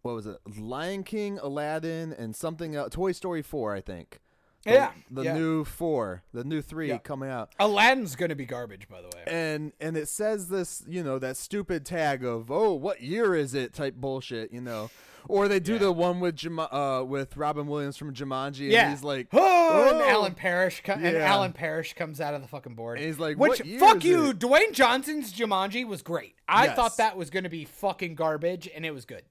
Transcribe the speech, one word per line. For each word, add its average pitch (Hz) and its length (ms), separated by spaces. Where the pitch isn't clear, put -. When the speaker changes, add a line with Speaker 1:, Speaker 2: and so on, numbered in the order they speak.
Speaker 1:
what 120 140
was 107 100
it? 104 120
Lion 156 460
King, 202 360
Aladdin, 160 760
and 110 220
something 160 400
else. 135 180
Toy 185 200
Story 175 280
four, 117 320
I 98 80
think. - 380
The, 214 60
Speaker 2:
Yeah, 254 200
Speaker 1:
the 131 120
Speaker 2:
yeah. 160 100
Speaker 1:
new 160 320
four, 117 580
the 120 120
new 151 160
three 156 260
Speaker 2:
Yeah. - 100
Speaker 1:
coming 135 320
out. 120 300
Speaker 2:
Aladdin's 208 560
gonna 165 200
be 135 100
garbage, 113 420
by 92 140
the 90 80
way. 87 180
Speaker 1:
And, 156 540
and 160 160
it 151 100
says 208 400
this, 185 400
you 175 160
know, 135 160
that 131 160
stupid 185 500
tag 147 380
of, 117 260
"Oh, 196 240
what 147 280
year 190 340
is 139 180
it?" 131 200
type 139 220
bullshit, 127 580
you 120 80
know. 113 280
Or 202 220
they 196 120
do 190 120
Speaker 2:
Yeah. 226 60
Speaker 1:
the 196 140
one 175 280
with 175 160
Jama-, 160 340
uh, 135 340
with 135 320
Robin 147 300
Williams 143 300
from 143 160
Jumanji, 135 500
and 143 80
Speaker 2:
Yeah. 220 200
Speaker 1:
he's 139 120
like, 139 300
Speaker 2:
Oh, 339 560
and 622 120
Speaker 1:
"Oh." 554 80
Speaker 2:
Alan 202 240
Parrish 180 500
co-, 196 100
and 165 100
Speaker 1:
Yeah. 165 300
Speaker 2:
Alan 190 200
Parrish 160 400
comes 156 280
out 147 120
of 143 80
the 135 60
fucking 123 280
board. 117 240
Speaker 1:
And 151 80
he's 156 120
like, 151 180
Speaker 2:
Which, 214 220
Speaker 1:
"What - 60
year 214 140
Speaker 2:
fuck 403 180
Speaker 1:
is - 80
Speaker 2:
you, 339 240
Speaker 1:
it?" 202 100
Speaker 2:
Dwayne 294 340
Johnson's 262 600
Jumanji 208 520
was 202 160
great. - 340
I 262 200
Speaker 1:
Yes. 269 100
Speaker 2:
thought 233 200
that 214 200
was 165 120
gonna 185 200
be 160 160
fucking 180 500
garbage, 165 580
and 160 120
it 156 60
was 135 140
good. 101 260